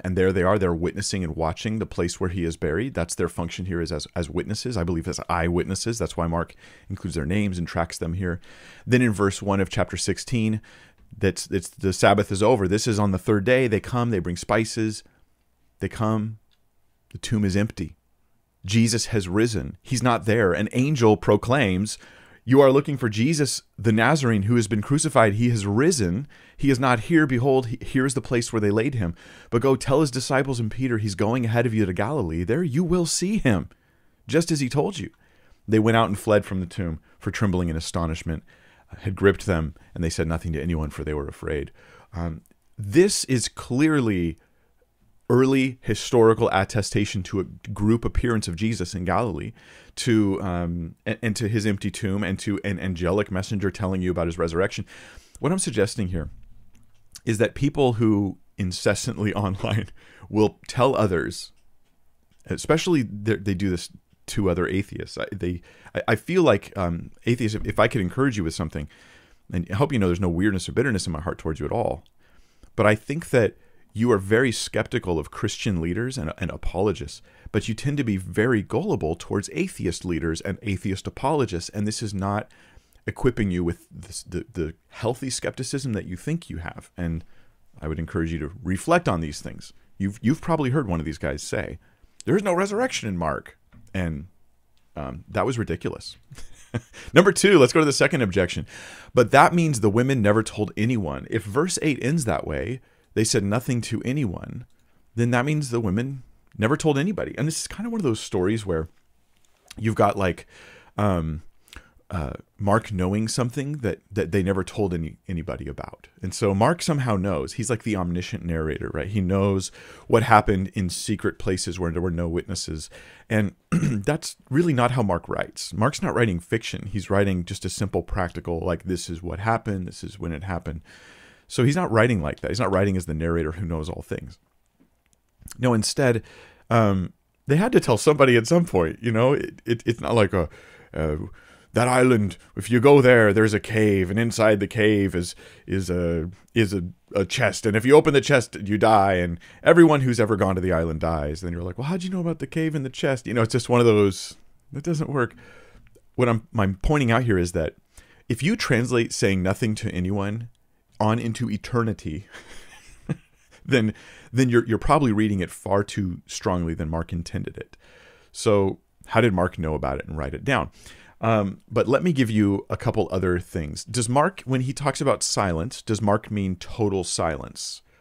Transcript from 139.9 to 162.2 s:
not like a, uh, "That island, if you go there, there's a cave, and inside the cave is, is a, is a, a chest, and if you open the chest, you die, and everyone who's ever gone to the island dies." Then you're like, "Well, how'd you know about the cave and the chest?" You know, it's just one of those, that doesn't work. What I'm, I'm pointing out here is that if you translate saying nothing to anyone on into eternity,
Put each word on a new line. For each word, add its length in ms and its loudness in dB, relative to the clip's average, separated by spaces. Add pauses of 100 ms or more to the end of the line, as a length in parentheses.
not 140 -2
like 180 4
a, 160 0 (440)
uh, 240 -2 (560)
"That 160 2
island, 480 4 (200)
if 120 -8
you 120 4
go 200 10
there, 320 8
there's 220 4
a 60 2
cave, 500 2
and 80 0
inside 400 4
the 80 -2
cave 480 2
is, 220 -4 (300)
is 220 -2
a, 420 -2 (220)
is 220 2
a, 80 -2 (320)
a 100 2
chest, 400 -2
and 120 2
if 100 0
you 80 8
open 180 8
the 80 6
chest, 440 0
you 120 0
die, 380 6
and 240 0 (240)
everyone 380 8
who's 180 0
ever 180 4
gone 200 2
to 40 -2
the 120 0
island 280 0
dies." 420 -2
Then 100 -6
you're 100 -8
like, 160 -10
"Well, 80 -6
how'd 160 -4
you 80 -6
know 100 -4
about 200 -4
the 80 -8
cave 260 -2
and 100 -4
the 60 -6
chest?" 360 -2
You 80 -4
know, 80 4
it's 100 0
just 160 -2
one 100 4
of 80 6
those, 480 4 (380)
that 100 -12
doesn't 280 -4
work. 260 -2 (800)
What 120 2
I'm, 200 0 (100)
I'm 240 2
pointing 300 2
out 100 4
here 160 2
is 140 0
that 240 -2 (520)
if 140 -2
you 140 2
translate 560 0
saying 320 0
nothing 320 0
to 140 -6
anyone 580 -4 (500)
on 200 2
into 320 -4
eternity, 760 -4 (800)